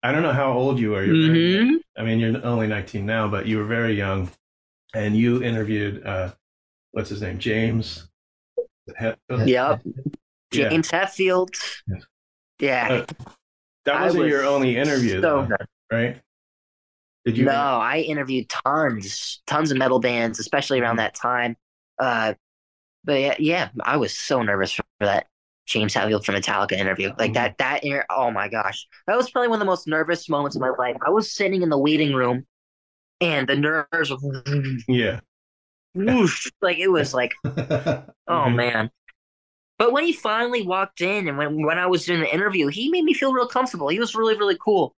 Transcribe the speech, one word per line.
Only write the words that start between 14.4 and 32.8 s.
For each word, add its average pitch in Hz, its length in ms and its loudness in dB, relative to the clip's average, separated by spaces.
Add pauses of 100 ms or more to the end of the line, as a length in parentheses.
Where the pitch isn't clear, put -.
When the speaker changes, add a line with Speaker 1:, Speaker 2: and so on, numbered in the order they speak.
Speaker 1:
only 135 320 2
interview, 131 380 2
Speaker 2:
so 92 60 0
Speaker 1:
though, 147 240 2
Speaker 2:
nervous. 110 220 -4 (240)
Speaker 1:
right? 117 300 -2 (1040)
Did 117 120 0
you 135 80 4
Speaker 2:
No, 139 60 4
I 139 480 0
interviewed 135 500 -4
tons, 127 1000 -2
tons 151 240 0
of 131 60 0
metal 131 220 4
bands, 117 400 0
especially 135 400 0
around 117 120 2
Speaker 1:
Mm-hmm. 117 120 0
Speaker 2:
that 98 120 -4
time. 120 420 -2 (420)
Uh, 113 340 0 (680)
but 143 160 2
yeah, 139 200 0
yeah, 156 300 0 (140)
I 135 140 0
was 113 200 -2
so 131 240 0
nervous 98 320 0
for - 100 -6 (180)
that. 101 260 0 (400)
James 110 260 0
Hetfield 107 320 0
from 98 100 0
Metallica 101 380 0
interview. 95 360 -2
Like, 113 220 -2
Speaker 1:
Mm-hmm. - 20 -6
Speaker 2:
that, 120 260 -2
that 139 240 -2
inter-, 139 260 -4
oh 120 220 0
my 101 160 -4
gosh. 101 400 -6 (180)
That 208 120 0
was 247 120 0
probably 247 200 0
one 226 80 0
of - 20 -2
the 208 60 0
most 185 220 -2
nervous 160 420 -2
moments 143 260 -2
of - 60 -4
my 127 160 0
life. 127 180 -2 (100)
I 151 60 2
was 214 200 2
sitting 190 300 0
in 170 80 0
the 147 80 2
waiting 147 360 2
room, 127 320 0 (760)